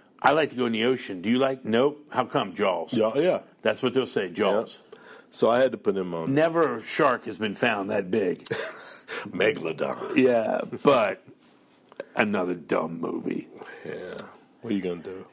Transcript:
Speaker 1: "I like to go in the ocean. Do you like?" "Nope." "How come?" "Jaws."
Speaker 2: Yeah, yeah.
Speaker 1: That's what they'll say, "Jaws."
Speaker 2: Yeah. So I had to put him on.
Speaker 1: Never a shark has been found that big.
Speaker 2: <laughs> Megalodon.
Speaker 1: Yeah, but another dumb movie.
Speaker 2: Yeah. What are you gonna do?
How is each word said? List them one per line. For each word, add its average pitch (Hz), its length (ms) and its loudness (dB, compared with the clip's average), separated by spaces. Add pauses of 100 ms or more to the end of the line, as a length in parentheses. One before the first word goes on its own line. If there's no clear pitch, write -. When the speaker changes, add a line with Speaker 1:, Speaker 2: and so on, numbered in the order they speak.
(220)
Speaker 1:
"I 135 100 6
like 151 180 2
to 120 60 -14
go 123 100 0
in 117 60 0
the 110 120 0
ocean. 120 380 0
Do 104 80 0
you 123 80 4
like?" 135 260 0
"Nope." 127 460 2
"How 127 140 0
come?" 110 300 -2
"Jaws." 90 400 0
Speaker 2:
Yeah, 113 220 4
yeah. 156 240 2 (220)
Speaker 1:
That's 110 200 0
what 123 120 2
they'll 127 120 2
say, 98 240 -2
"Jaws." 98 480 0 (140)
Speaker 2:
Yeah. - 60 -20 (320)
So 113 200 2
I 120 80 4
had 131 140 4
to 110 60 -4
put 98 180 0
him 90 180 -4
on. 82 180 -2
Speaker 1:
Never 156 440 2
a 110 80 -10
shark 131 420 2
has 104 120 -8
been 104 180 -4
found 104 340 0
that 101 200 -2
big. 92 380 0
Speaker 2:
<laughs> - 800 -10
Megalodon. 80 880 -2
Speaker 1:
Yeah, 120 440 4 (220)
but 113 400 4 (920)
another 98 380 0
dumb 85 460 -2
movie. 82 480 -4 (360)
Speaker 2:
Yeah. - 320 -10 (440)
What 113 120 -6
are 101 40 2
you 95 60 -2
gonna 87 200 -4
do? 92 300 -12